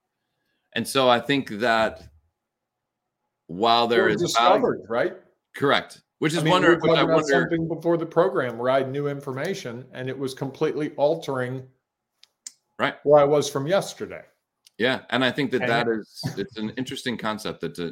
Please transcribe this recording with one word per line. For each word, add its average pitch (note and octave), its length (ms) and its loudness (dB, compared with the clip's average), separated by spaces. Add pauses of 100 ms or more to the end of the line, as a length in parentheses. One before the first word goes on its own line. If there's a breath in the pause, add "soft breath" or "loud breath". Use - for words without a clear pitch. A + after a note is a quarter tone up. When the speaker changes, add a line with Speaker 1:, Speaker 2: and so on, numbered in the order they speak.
(720)
Speaker 1:
And A2+ 140 -4
so C3 220 2
I A#2+ 100 6
think C#3 300 -2
that A2 520 0 (1500)
while A#2 400 2
there A2+ 180 4
Speaker 2:
Or A2 40 4
Speaker 1:
is G#2+ 120 0
Speaker 2:
discovered, E3+ 560 2
Speaker 1:
value - 100 -14
Speaker 2:
right? B2 300 -2 (380)
Speaker 1:
Correct. C3 460 0 (180)
Which D#3 140 0
is E3+ 60 -2
Speaker 2:
I D#3 40 -2
mean, - 20 -2
we D#3+ 60 4
Speaker 1:
wonder, F3+ 180 6
Speaker 2:
were E3+ 60 6
Speaker 1:
which D#3+ 160 0
I E3 40 6
Speaker 2:
talking C#3+ 140 4
about D#3+ 60 4
Speaker 1:
wonder D3+ 260 2
Speaker 2:
something E3 260 -2
before E3 300 0
the D#3+ 80 -4
program D#3+ 520 0
where A#2+ 120 0
I C3+ 80 2
had C3 140 -2
new C#3+ 160 -6
information C#3 840 -8
and B2+ 160 -10
it C3 100 -6
was C3+ 160 -6
completely C#3+ 640 -4
altering C3 720 -4 (1080)
Speaker 1:
Right. C3+ 260 -2
Speaker 2:
where D3 160 8
I C#3+ 60 8
was C#3+ 240 2
from C#3 180 -4
yesterday. A2 560 -4 (560)
Speaker 1:
Yeah, A#2 300 0
and B2+ 160 0
I B2 40 2
think C3 220 -4
that B2 100 0
Speaker 2:
And B2 80 -2
Speaker 1:
that A#2 200 0
is, A2+ 320 -6 (160)
it's G2 200 -8
an G#2+ 200 -6
interesting B2+ 400 -8
concept G#2 440 -6
that, D#2+ 160 -8
uh, E2+ 140 -6